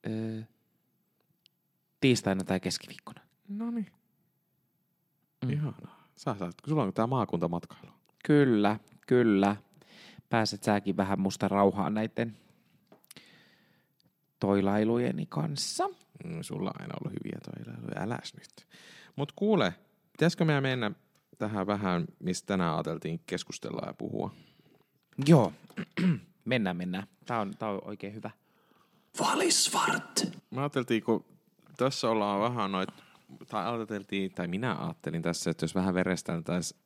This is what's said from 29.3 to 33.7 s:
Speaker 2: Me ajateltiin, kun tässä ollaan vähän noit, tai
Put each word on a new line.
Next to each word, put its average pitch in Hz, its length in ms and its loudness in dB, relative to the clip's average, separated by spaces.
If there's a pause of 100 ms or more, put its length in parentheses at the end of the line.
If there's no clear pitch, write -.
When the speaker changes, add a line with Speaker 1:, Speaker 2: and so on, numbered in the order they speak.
Speaker 2:
Me 127 100 -4
ajateltiin, 123 420 0
kun 110 220 0 (520)
tässä 127 320 0
ollaan 101 320 2 (100)
vähän 107 200 -2
noit, 92 180 -2 (600)
tai 107 240 -4